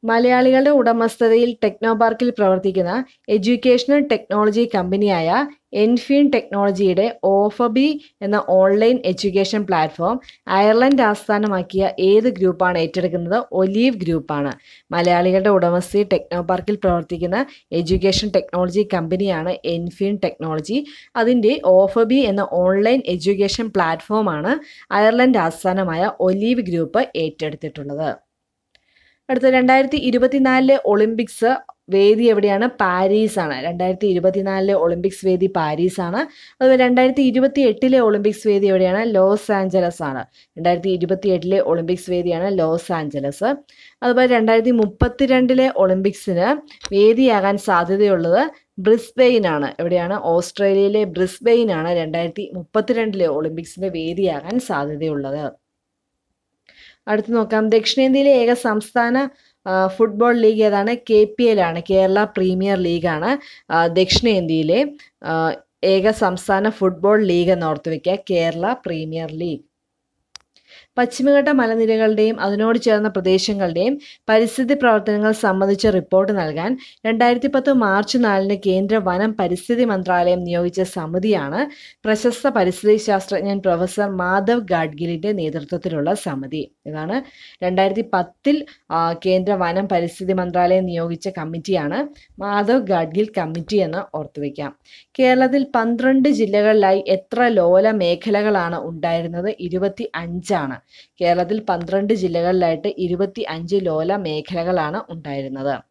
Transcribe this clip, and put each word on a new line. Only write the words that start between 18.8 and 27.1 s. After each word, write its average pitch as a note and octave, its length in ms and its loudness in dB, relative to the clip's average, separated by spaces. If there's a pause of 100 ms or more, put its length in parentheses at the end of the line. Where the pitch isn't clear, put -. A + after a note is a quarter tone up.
കമ്പനിയാണ് F3+ 680 -2
എൻഫീൻ F3+ 600 -4
ടെക്നോളജി. D#3+ 640 -6 (300)
അതിൻ്റെ A#3+ 480 2
ഓഫബി G3 500 4
എന്ന G#3 380 0
ഓൺലൈൻ G3 540 2
എഡ്യൂക്കേഷൻ G3 640 -2
പ്ലാറ്റ്ഫോമാണ് F#3+ 880 -2 (340)
അയർലൻഡ് A3+ 460 4
ആസ്ഥാനമായ F3+ 720 -2 (100)
ഒലീവ് G3+ 400 0
ഗ്രൂപ്പ് F3+ 560 -2